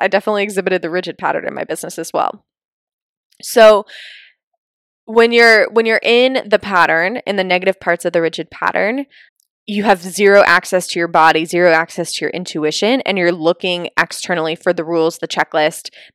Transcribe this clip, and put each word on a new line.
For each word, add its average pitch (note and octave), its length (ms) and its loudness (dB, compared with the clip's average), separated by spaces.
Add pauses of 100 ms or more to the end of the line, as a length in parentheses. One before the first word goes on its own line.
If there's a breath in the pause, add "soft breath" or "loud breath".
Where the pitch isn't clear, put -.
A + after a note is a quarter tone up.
I - 60 0
definitely G3+ 360 0
exhibited F#3 380 -2
the E3+ 80 -6
rigid F3+ 300 -8
pattern D#3 280 -4
in - 60 -10
my - 100 -8
business E3 360 -10
as E3 120 -10
well. - 320 -4 (1000)
So G#3+ 440 6 (1200 loud breath)
when A#3 260 4
you're, A3+ 380 6
when A3+ 160 0
you're A3+ 160 0
in B3 480 0
the G3+ 100 2
pattern, F3 580 0 (100)
in G3+ 80 -4
the G3 80 -2
negative F#3 360 -2
parts F3 260 -2
of F3 80 -4
the E3+ 80 2
rigid D#3+ 280 -6
pattern, G3+ 560 -4 (600 soft breath)
you G3+ 200 -4
have G3 160 2
zero G3 440 4
access F3+ 420 0
to - 120 -8
your E3+ 80 -2
body, D#3+ 380 4
zero F3 260 2
access E3 400 -2
to - 140 -8
your - 60 -4
intuition, D#3+ 760 -4
and G3+ 120 -4
you're F3 140 0
looking F3 560 -2 (100)
externally D#3+ 580 -4
for F3 180 -2
the F3 100 -4
rules, E3 360 -2
the E3 80 -10
checklist, - 600 -4 (240 loud breath)